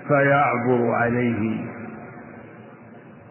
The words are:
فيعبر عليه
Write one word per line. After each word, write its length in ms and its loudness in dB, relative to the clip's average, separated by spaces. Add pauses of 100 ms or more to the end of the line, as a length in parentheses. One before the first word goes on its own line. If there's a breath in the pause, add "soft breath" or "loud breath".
فيعبر 800 4
عليه 760 0 (1700)